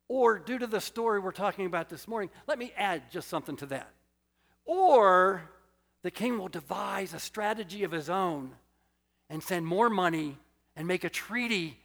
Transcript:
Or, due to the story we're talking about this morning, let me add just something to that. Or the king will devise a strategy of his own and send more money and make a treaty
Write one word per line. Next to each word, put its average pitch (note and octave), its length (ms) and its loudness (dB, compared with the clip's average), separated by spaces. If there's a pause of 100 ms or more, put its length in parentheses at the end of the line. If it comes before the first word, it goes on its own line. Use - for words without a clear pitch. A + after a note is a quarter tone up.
Or, A#3 300 4
due A#3 220 -6
to A#3+ 80 -4
the G#3+ 140 -2
story A3+ 380 -2
we're F#3 120 -4
talking F#3+ 340 -4
about F3 240 -4
this D#3 180 -16
morning, G#3+ 220 -6 (160)
let C4+ 140 -2
me A#3+ 140 -10
add F3 360 -4
just - 180 -8
something D3+ 300 -6
to C#3+ 100 -12
that. C3+ 240 -8 (720)
Or G3 840 6 (540)
the F3+ 80 -6
king A#3+ 260 -2
will F#3 100 -6
devise F#3+ 680 -6
a D#3+ 60 -10
strategy G#3 640 -4
of E3+ 80 -2
his D#3 160 -4
own E3 480 -2 (760)
and D#3 140 -8
send F3 220 -2
more G3 240 2
money E3 480 0 (380)
and D#3+ 120 -8
make F3+ 160 0
a E3+ 60 -4
treaty G#3 760 -4